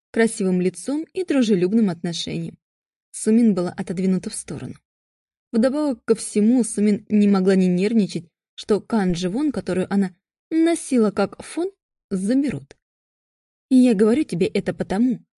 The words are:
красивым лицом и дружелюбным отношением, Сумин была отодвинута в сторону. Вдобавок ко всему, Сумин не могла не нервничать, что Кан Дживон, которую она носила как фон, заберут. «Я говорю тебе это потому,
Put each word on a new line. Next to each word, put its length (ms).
красивым 500
лицом 520
и 100
дружелюбным 680
отношением, 680
Сумин 420
была 180
отодвинута 580
в 60
сторону. 400
Вдобавок 540
ко 100
всему, 480
Сумин 460
не 180
могла 280
не 120
нервничать, 580
что 260
Кан 320
Дживон, 380
которую 420
она 200
носила 640
как 320
фон, 280
заберут. 680
«Я 240
говорю 300
тебе 240
это 260
потому, 460